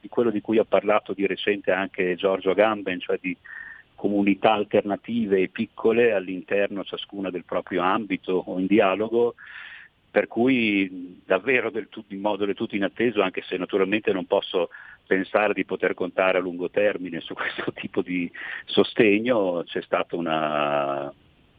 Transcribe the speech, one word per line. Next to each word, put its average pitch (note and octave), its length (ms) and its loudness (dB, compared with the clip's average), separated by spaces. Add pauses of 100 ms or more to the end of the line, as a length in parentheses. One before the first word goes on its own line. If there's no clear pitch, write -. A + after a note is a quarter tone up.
di - 80 -18
quello A#2+ 220 2
di G#2 100 -2
cui A2 180 2
ha G#2 60 4
parlato G#2 480 2
di G2 140 0
recente G2 440 -2
anche F#2 440 0
Giorgio F#2+ 360 0
Agamben, G2 480 2
cioè F#2+ 220 -4
di F2+ 160 -4 (580)
comunità G2+ 580 2
alternative G#2 880 0
e F#2 80 0
piccole A2+ 640 0
all'interno G2 720 -2
ciascuna F#2+ 480 -8
del F2 140 -8
proprio F2+ 380 -4
ambito F#2 640 0
o F2+ 120 -6
in F#2+ 80 0
dialogo, A2 680 2 (760)
per G2+ 160 2
cui G#2+ 960 0
davvero A2 460 0
del G2+ 180 -6
tut-, - 220 -16
in G2 100 -8
modo G2+ 260 -2
del G2 80 -2
tutto A2 200 -6
inatteso, G#2 480 0
anche F#2 200 -4
se - 160 -4
naturalmente G2 540 0
non F2+ 120 -2
posso F#2+ 460 0 (360)
pensare G2+ 460 2
di F#2 120 -2
poter F#2 300 -2
contare F#2 440 0
a - 20 4
lungo F2+ 300 -4
termine F#2 500 -2
su - 120 -14
<laughs> - 40 -12
questo - 380 -6
tipo - 280 -6
di F2 280 -4 (340)
sostegno, G#2 1000 2
c'è - 160 -6
stata - 340 -2
una, D2 960 -2 (460)